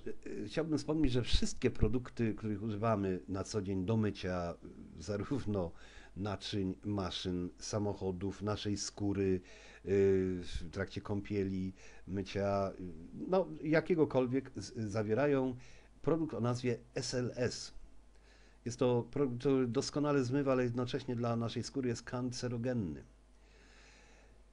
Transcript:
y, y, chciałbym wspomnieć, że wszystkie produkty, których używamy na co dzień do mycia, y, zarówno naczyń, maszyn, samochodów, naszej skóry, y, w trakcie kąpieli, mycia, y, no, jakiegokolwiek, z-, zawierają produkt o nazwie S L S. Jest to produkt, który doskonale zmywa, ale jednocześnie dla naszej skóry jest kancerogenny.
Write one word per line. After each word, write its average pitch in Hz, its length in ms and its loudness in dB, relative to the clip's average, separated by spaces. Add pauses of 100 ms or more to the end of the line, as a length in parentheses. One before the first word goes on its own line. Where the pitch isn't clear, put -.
y, - 220 -6
y, 107 180 -6
chciałbym 156 300 0
wspomnieć, 151 340 2
że 120 100 4
wszystkie - 500 4
produkty, 113 600 2
których 104 300 -4
używamy 104 640 2
na 95 160 -2
co 107 180 -4
dzień 95 240 -2
do 113 120 2
mycia, 90 560 0 (460)
y, 82 40 -10
zarówno 101 680 -2 (440)
naczyń, 98 600 -2 (100)
maszyn, 90 720 -2
samochodów, 98 840 -2
naszej 101 360 -2
skóry, 98 460 0 (100)
y, 92 60 4 (1040)
w - 280 -6
trakcie 98 300 -4
kąpieli, 98 720 -2 (340)
mycia, 98 720 0
y, 92 40 -8 (440)
no, 175 200 2 (160)
jakiegokolwiek, 143 920 2
z-, 107 360 -6
zawierają 127 640 2 (460)
produkt 156 320 2
o 104 60 -4
nazwie 120 380 2 (180)
S 139 180 -4
L 123 220 0
S. - 380 -2 (920)
Jest 117 140 -4
to 123 320 4
produkt, 131 280 0
który 131 280 4
doskonale 143 560 2
zmywa, 135 280 2
ale 127 120 4
jednocześnie 123 520 -2
dla 120 200 0
naszej 117 280 -2
skóry 131 260 -2
jest 113 140 -4
kancerogenny. 120 1000 -2 (1500)